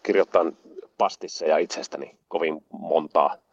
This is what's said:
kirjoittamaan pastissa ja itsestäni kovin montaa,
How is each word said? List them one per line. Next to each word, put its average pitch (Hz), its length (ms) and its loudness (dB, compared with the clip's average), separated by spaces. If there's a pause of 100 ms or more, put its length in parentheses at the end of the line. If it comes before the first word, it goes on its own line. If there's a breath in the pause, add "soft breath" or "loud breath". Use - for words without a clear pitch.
kirjoittamaan 92 540 2 (400)
pastissa - 480 -4
ja 78 120 4
itsestäni 73 580 -6 (120)
kovin 78 440 -4
montaa, 78 640 0 (180)